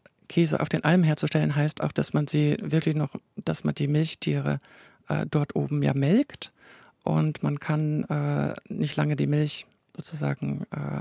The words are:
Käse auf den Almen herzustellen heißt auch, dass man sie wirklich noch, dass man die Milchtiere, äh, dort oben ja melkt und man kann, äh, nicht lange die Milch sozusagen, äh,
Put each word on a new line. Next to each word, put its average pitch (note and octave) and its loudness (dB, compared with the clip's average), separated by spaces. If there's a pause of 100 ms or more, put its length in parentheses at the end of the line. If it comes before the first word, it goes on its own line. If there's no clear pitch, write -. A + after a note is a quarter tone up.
(280)
Käse D#3+ 2
auf D3+ 0
den - -2
Almen F3 6
herzustellen D#3 2
heißt D3+ 0
auch, D3+ 0
dass - -2
man D3 2
sie D3 2
wirklich D#3 0
noch, D3 -2 (280)
dass D#3+ -4
man D3 0
die C#3+ -2
Milchtiere, D3 0 (480)
äh, - 0
dort D3 0
oben D3 0
ja C#3 2
melkt D3 0 (500)
und D#3 0
man D3 -2
kann, D3+ -2
äh, D3 -2 (140)
nicht - -4
lange D3+ 2
die C#3+ 0
Milch D3 0 (300)
sozusagen, C#3+ -4
äh, C#3+ -6